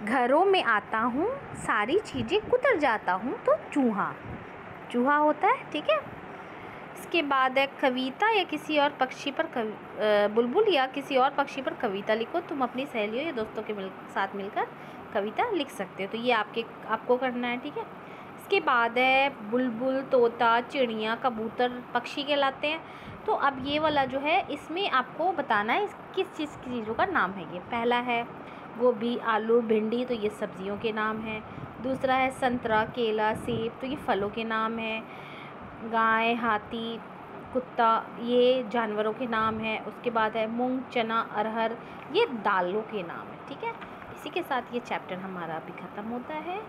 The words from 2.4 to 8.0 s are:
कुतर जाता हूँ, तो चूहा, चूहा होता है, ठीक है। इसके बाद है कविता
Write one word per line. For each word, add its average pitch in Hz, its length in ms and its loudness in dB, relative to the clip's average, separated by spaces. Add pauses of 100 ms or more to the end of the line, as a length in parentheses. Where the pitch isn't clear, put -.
कुतर 494 280 4
जाता 226 340 2
हूँ, 220 260 0
तो 571 180 4 (160)
चूहा, 196 420 2 (800)
चूहा 254 240 4
होता 302 320 4
है, - 240 0
ठीक 302 180 -2
है। 622 80 6 (1000)
इसके - 240 -2
बाद 262 360 2
है 277 80 4 (140)
कविता 262 500 2